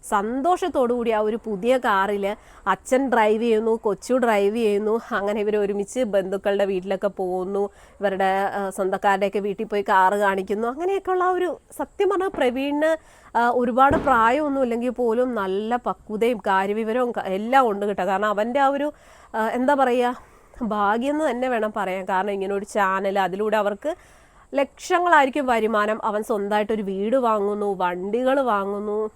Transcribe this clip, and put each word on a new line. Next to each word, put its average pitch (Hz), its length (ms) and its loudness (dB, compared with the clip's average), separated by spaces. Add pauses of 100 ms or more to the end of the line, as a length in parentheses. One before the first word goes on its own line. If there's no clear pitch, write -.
സന്തോഷത്തോടു 254 840 0
കൂടി 233 180 -2
ആ 214 80 2
ഒരു 214 260 0
പുതിയ 226 320 0
കാറില് 202 580 0 (340)
അച്ഛൻ 254 400 0
ഡ്രൈവ് 220 340 4
ചെയ്യുന്നു, 226 400 2
കൊച്ചു 214 300 -2
ഡ്രൈവ് 220 420 2
ചെയ്യുന്നു. 214 440 0 (120)
അങ്ങനെ 208 300 -2
ഇവര് 208 160 0
ഒരുമിച്ച് 202 420 -2
ബന്ധുക്കളുടെ 202 680 0
വീട്ടിലൊക്കെ 190 420 -2
പോകുന്നു, 190 640 -2 (300)
ഇവരുടെ, 196 580 0
ആ, 196 120 -4
സ്വന്തക്കാരുടെയൊക്കെ 196 680 0
വീട്ടിൽ 202 260 -4
പോയി 208 160 -2
കാറ് 190 320 4
കാണിക്കുന്നു. 202 540 0
അങ്ങനെയൊക്കെയുള്ള 370 560 -2
ആ 359 60 2
ഒരു, 359 300 -2 (180)
സത്യം 370 320 -2
പറഞ്ഞാൽ 381 200 0
പ്രവീണിന്, 285 680 0 (400)
ആ, 240 120 4
ഒരുപാട് 254 480 4
പ്രായമൊന്നും 269 680 2
ഇല്ലെങ്കിൽ 240 260 -2
പോലും 240 460 0
നല്ല 208 400 -2
പക്വതയും 226 640 -2
കാര്യവിവരവും 214 720 -2
ക-, 208 80 -6
എല്ലാം 226 500 2
ഉണ്ട് 202 160 -2
കേട്ടോ. 196 200 -2
കാരണം 196 220 0
അവന്റെ 220 320 0
ആ 269 80 4
ഒരു, 285 260 0 (420)
ആ, 220 120 0
എന്താ 254 260 2
പറയാ, 247 400 2 (480)
ഭാഗ്യം 214 500 0
എന്ന് 302 180 0
തന്നെ 247 180 -2
വേണം 214 280 -2
പറയാൻ. 190 340 -4
കാരണം 196 220 0
ഇങ്ങനെ 196 240 -2
ഒരു 202 100 -4
ചാനൽ, 196 540 0
അതിലൂടെ 202 380 0
അവർക്ക് 208 380 -2 (600)
ലക്ഷങ്ങളായിരിക്കും 294 880 2
വരുമാനം. 220 600 0
അവൻ 214 180 -2
സ്വന്തമായിട്ടൊരു 208 580 -2
വീട് 202 340 -2
വാങ്ങുന്നു, 208 600 0
വണ്ടികൾ 208 640 0
വാങ്ങുന്നു. 208 760 -2